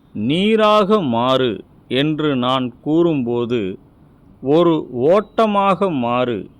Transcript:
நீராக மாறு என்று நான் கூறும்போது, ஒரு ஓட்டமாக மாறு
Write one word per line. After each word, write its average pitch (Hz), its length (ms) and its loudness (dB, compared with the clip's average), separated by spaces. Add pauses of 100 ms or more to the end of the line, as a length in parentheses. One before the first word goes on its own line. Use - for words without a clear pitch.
(140)
நீராக 214 920 2
மாறு 127 440 2 (380)
என்று 151 460 -2
நான் 127 300 -2 (160)
கூறும்போது, 127 760 0 (840)
ஒரு 165 300 2 (300)
ஓட்டமாக 196 880 0
மாறு 123 480 -2 (200)